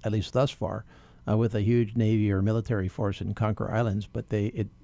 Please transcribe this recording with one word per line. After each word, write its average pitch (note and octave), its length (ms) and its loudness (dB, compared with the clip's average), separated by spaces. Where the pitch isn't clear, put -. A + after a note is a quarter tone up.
at A2 80 -2
least G#2 220 -2
thus C#3 180 2
far, - 340 -6
uh, G#2+ 80 4
with A2+ 180 2
a G#2 60 0
huge A2+ 340 2
navy G#2+ 360 4
or F#2+ 100 2
military G#2+ 460 0
force G2+ 340 -4
and G2+ 140 -4
conquer - 360 -2
islands, G#2+ 360 0
but - 220 -8
they, G#2 180 0
it G#2 200 -4